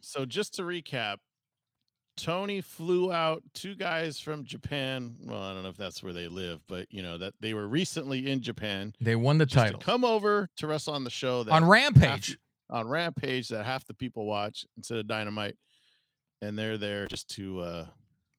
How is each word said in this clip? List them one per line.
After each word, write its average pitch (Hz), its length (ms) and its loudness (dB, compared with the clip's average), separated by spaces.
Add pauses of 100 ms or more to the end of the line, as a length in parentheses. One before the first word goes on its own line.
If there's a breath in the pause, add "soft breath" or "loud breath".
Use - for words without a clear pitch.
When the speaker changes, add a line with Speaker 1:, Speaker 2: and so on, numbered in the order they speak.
Speaker 1:
So 135 240 -6
just 143 300 -4
to 196 80 -6
recap, 143 540 -4 (1000)
Tony 190 440 -4
flew 180 520 0
out 160 300 0 (100)
two 196 220 -10
guys 165 440 -2
from 151 240 -8
Japan. 131 800 -6
Well, 110 180 -8
I 95 120 -6
don't 95 100 -8
know 95 60 -6
if 90 80 -14
that's 95 240 -8
where 92 120 -8
they 87 140 -6
live, 87 400 -8
but, 92 240 -8
you 95 120 -10
know, 85 160 -8
that 95 200 -8
they 110 140 -4
were 104 140 -4
recently 135 640 -4
in 135 100 -2
Japan 104 580 -6
Speaker 2:
They 113 160 2
won 131 220 6
the 156 80 8
Speaker 1:
just 131 80 0
to 139 80 8
Speaker 2:
title. 107 180 4
Speaker 1:
come 247 240 2
over 208 540 2
to - 100 -6
wrestle 151 280 -2
on 139 80 -4
the 120 80 -6
show 123 320 0
that 110 80 0
Speaker 2:
On 160 120 10
Rampage. 190 680 8 (400)
Speaker 1:
half, 123 120 -4
on 110 80 -4
Rampage 135 600 -2
that 107 160 -4
half 131 200 -4
the - 80 -14
people 117 320 -8
watch 104 400 -4 (100)
instead 117 220 -8
of 107 100 -4
Dynamite. 107 480 -4 (840)
And 104 160 -6
they're 110 200 -2
there 101 300 -4
just - 280 -10
to, 95 260 -6
uh, 85 240 -6 (540)